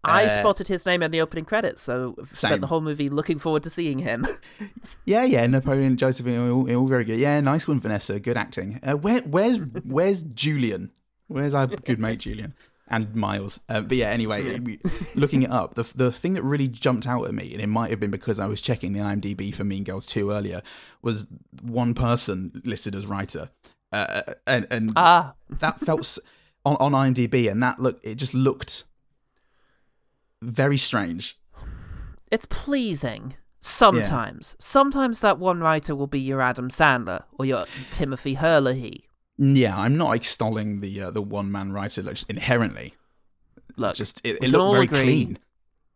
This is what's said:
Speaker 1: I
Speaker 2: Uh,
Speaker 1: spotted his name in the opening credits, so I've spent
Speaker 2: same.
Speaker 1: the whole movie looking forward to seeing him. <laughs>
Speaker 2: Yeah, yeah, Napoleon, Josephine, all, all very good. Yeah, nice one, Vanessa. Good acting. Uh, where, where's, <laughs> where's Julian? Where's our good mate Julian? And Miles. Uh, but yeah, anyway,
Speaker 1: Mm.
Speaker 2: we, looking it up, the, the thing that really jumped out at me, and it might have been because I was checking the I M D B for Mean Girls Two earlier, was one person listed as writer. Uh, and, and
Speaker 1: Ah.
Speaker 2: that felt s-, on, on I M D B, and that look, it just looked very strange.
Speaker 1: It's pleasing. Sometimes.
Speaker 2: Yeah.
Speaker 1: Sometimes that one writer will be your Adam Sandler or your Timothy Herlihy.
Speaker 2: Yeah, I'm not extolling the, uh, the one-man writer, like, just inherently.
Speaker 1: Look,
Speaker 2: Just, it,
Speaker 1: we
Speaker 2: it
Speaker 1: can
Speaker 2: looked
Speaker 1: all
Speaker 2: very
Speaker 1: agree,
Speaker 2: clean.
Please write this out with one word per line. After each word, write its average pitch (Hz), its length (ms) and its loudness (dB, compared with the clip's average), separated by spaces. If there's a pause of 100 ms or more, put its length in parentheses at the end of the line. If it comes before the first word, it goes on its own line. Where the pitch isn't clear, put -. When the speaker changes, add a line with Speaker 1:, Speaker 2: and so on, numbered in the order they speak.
Speaker 1:
I 180 220 6
Speaker 2:
Uh, 208 160 2
Speaker 1:
spotted 202 280 2
his 185 180 -2
name 180 160 2
in 160 80 0
the 160 100 0
opening 160 240 -2
credits, 208 380 -2
so 127 360 -4
I've 131 100 -16
spent - 260 0
Speaker 2:
same. 98 80 0
Speaker 1:
the - 60 -4
whole 165 120 0
movie 151 300 -2
looking 151 280 -2
forward 151 260 0
to 165 60 -12
seeing 151 300 -2
him. 120 320 -2
<laughs> - 40 -8 (680)
Speaker 2:
Yeah, 220 200 4
yeah, 120 220 4
Napoleon, 135 520 4
Josephine, 123 400 0 (120)
all, 127 240 2
all 127 120 4
very 127 180 2
good. 113 140 -2
Yeah, 143 220 4
nice 143 280 2
one, 143 120 2
Vanessa. 104 400 -2
Good 117 160 -2
acting. 104 460 -6
Uh, 135 140 0
where, 202 240 2
where's, 202 380 2
<laughs> 123 260 -8
where's 175 380 2
Julian? 120 680 -2 (360)
Where's 143 260 -2
our 135 140 4
good 127 320 -2
mate 110 220 -2
Julian? 107 340 -10 (340)
And 110 260 -2
Miles. 101 540 -2
Uh, 107 140 -2
but 127 160 0
yeah, 113 100 2
anyway, 107 340 -2 (160)
Speaker 1:
Mm. 123 60 -8
Speaker 2:
we, 113 160 -8 (340)
looking 139 280 2
it 123 80 0
up, 117 240 -2
the, 117 80 -4 (120)
the 127 160 2
thing 175 240 -4
that 180 100 -4
really 139 240 0
jumped 120 380 0
out 123 200 -2
at - 80 -4
me, 98 180 -8
and 110 80 -8
it 107 60 -2
might 107 240 0
have 107 100 -2
been 101 100 -2
because 101 300 -4
I 98 60 -2
was 107 160 -4
checking 110 320 -2
the 101 60 -2
I 101 120 -2
M 101 80 -2
D 98 140 -6
B 98 160 -6
for 101 140 -6
Mean 98 200 -4
Girls 95 220 -8
Two 104 240 -2
earlier, 101 320 -4 (400)
was 107 240 -4 (340)
one 120 340 -2
person 117 680 -2
listed 104 300 -6
as 98 120 -8
writer. 95 440 -8 (420)
Uh, - 300 -4 (240)
and, 120 240 0
and 110 260 -2
Speaker 1:
Ah. 170 380 6 (160)
Speaker 2:
that 151 300 -4
felt 160 200 0
s-, - 180 -2 (460)
on, 139 120 2
on 139 180 4
I 135 140 4
M 127 40 4
D 123 140 2
B, 120 220 4
and 104 140 0
that 127 180 0
look, 127 220 0
it 110 120 -8
just 131 200 -6
looked - 500 0 (1600)
very 135 360 2
strange. 92 600 -2 (920)
Speaker 1:
It's - 160 -2
pleasing. 143 880 -4 (280)
Sometimes. 117 960 2
Speaker 2:
Yeah. - 60 -14
Speaker 1:
Sometimes 269 560 2
that 196 180 4
one 180 220 0
writer 156 340 0
will 139 120 -4
be 139 140 -4
your 135 200 -2
Adam 127 300 -2
Sandler 123 540 2 (140)
or 135 60 -2
your 127 200 0 (260)
Timothy 135 460 -4
Herlihy. 135 640 2 (340)
Speaker 2:
Yeah, 131 420 6
I'm 120 200 4
not 117 180 2
extolling 107 640 -2
the, 98 220 -8
uh, 90 80 -6
the 104 100 -4
one-man 101 520 -4
writer, 101 300 -6
like, - 120 -8
just - 160 -10
inherently. 107 640 -2 (840)
Speaker 1:
Look, 107 200 -2
Speaker 2:
Just, - 280 -8
it, 113 80 -2
Speaker 1:
we - 40 -4
Speaker 2:
it - 40 -8
Speaker 1:
can 127 120 2
Speaker 2:
looked 165 100 6
Speaker 1:
all 196 100 4
Speaker 2:
very 131 140 6
Speaker 1:
agree, 139 160 2
Speaker 2:
clean. 131 360 2 (580)